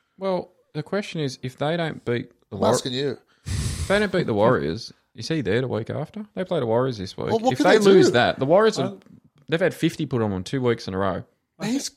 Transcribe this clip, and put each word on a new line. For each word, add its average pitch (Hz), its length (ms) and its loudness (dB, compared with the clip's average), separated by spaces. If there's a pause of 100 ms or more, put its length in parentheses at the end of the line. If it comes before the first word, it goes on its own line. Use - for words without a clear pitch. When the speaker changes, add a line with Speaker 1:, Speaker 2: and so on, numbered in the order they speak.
(180)
Speaker 1:
Well, 190 340 -6 (220)
the 151 100 -8
question 196 380 -6
is, 135 200 -6
if 127 160 -10
they 151 180 -2
don't 165 300 -6
beat 120 240 -4 (200)
the 110 80 -12
Speaker 2:
I'm - 40 -10
Speaker 1:
War- 98 80 2
Speaker 2:
asking 123 240 0
you. 131 240 -4 (280)
Speaker 1:
if - 420 -4
they 196 120 2
don't 208 120 0
beat 175 160 0
the 117 60 -2
Warriors, 101 600 2 (220)
is 110 120 -12
he 160 140 -2
there 107 200 0
the 131 60 -4
week 110 220 -4
after? 151 360 -8 (100)
They 185 80 -6
play 175 160 -4
the 127 80 -2
Warriors 120 320 0
this 92 180 -10
week. - 120 -6
Speaker 2:
Well, 226 100 0
what 240 140 0
Speaker 1:
If - 60 -2
Speaker 2:
could 294 80 2
Speaker 1:
they 208 120 8
Speaker 2:
they 208 40 2
Speaker 1:
lose 190 240 8
Speaker 2:
do? 123 60 4
Speaker 1:
that, 117 240 4
the 131 80 0
Warriors 208 320 4
have, 139 160 -2
Speaker 3:
I 190 40 -18 (520)
Speaker 1:
they've 160 100 0
had 170 140 2
fifty 160 320 -2
put 131 160 -2
on 107 80 0
them 92 140 -4
two 135 180 -6
weeks 117 260 0
in 95 60 -8
a 95 40 -4
row. 95 260 -2 (340)
Speaker 3:
I 202 100 -6
Speaker 2:
He's, 262 220 -4
Speaker 3:
thi- - 80 -16